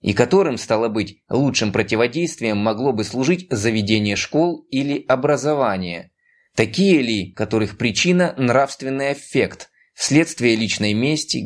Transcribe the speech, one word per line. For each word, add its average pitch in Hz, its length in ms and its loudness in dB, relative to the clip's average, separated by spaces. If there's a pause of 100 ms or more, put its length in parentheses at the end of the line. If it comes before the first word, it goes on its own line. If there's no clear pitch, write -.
и 98 100 0
которым, 127 460 4
стало 113 300 0
быть, 107 420 -4
лучшим 120 420 0
противодействием 113 840 -2
могло 113 340 0
бы 110 120 -2
служить 139 460 -2
заведение 107 640 0
школ 160 540 -2
или 139 360 -4
образование? 127 1040 0 (440)
Такие 151 460 2
ли, 107 320 -2
которых 107 440 -2
причина — 175 640 0
нравственный 135 720 0
аффект, - 580 -2 (240)
вследствие 139 640 2
личной 104 380 -2
мести, 143 520 -2